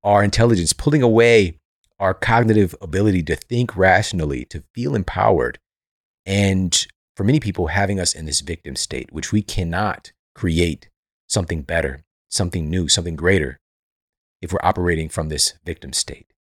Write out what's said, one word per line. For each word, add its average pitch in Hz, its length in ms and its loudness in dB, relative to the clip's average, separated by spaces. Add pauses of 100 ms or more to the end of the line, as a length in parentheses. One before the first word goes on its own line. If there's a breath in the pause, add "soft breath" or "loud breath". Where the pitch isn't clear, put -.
our 101 200 4
intelligence, 104 500 2
pulling 147 280 0
away 117 560 6 (420)
our 92 160 0
cognitive 110 680 2
ability 95 400 0
to 78 140 -4
think 120 420 -4
rationally, 90 680 2
to - 200 -14 (100)
feel 120 220 -4
empowered, 92 640 0 (680)
and 95 600 0 (280)
for 98 80 -6
many 135 160 4
people, 92 280 -4
having 98 320 -2
us 87 140 -2
in 80 120 -12
this 76 160 -4
victim 73 340 -10
state, - 380 -10
which 78 180 -10
we 104 120 2
cannot 92 680 -4 (220)
create 85 560 -2 (400)
something 85 320 -2
better, 71 420 -6 (260)
something 87 400 -4
new, 87 200 -2
something 85 260 -2
greater 78 440 0 (800)
if 90 100 -10
we're 95 120 -2
operating 87 440 0
from 78 220 -6
this 73 240 -2 (100)
victim 76 300 -12
state. - 500 -10